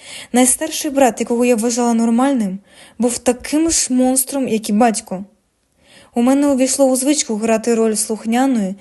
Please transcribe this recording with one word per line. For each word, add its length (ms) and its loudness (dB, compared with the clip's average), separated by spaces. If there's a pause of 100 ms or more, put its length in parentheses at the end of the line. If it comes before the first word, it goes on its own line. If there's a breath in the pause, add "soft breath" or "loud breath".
(320 loud breath)
Найстарший 580 0
брат, 300 2
якого 240 -2
я 120 2
вважала 380 0
нормальним, 640 0 (400 loud breath)
був 200 -2
таким 520 -2
ж 220 -2
монстром, 560 0
як 220 -2
і 20 -2
батько. 520 0 (880 soft breath)
У 80 0
мене 260 4
увійшло 380 2
у 100 2
звичку 400 0
грати 380 0
роль 200 0
слухняної, 880 -2